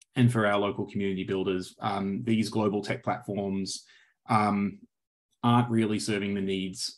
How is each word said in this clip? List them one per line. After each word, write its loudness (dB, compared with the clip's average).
and 6
for 2
our 4
local -2
community -2
builders. -2
Um, -2
these 2
global 0
tech -6
platforms, -4
um, 2
aren't 4
really 2
serving -2
the -2
needs, -4